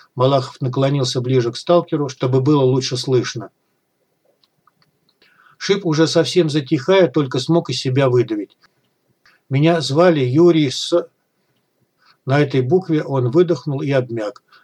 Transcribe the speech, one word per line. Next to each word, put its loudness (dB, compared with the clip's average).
Малахов 0
наклонился -2
ближе -2
к -10
сталкеру, 0
чтобы -2
было 2
лучше 0
слышно. -4
Шип, -2
уже 2
совсем 2
затихая, 2
только -2
смог -2
из -6
себя 0
выдавить: -2
«Меня 2
звали 2
Юрий 4
С...» -2
На 2
этой 0
букве 0
он -2
выдохнул 0
и -4
обмяк, -4